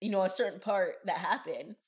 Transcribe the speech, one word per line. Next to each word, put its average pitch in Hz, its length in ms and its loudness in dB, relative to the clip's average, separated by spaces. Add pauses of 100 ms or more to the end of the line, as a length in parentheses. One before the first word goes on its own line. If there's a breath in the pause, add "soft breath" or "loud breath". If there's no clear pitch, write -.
you 220 100 -2
know, 196 120 4
a 185 80 4
certain - 300 -2
part 196 360 2 (100)
that 165 120 0
happened. 190 580 -2 (120)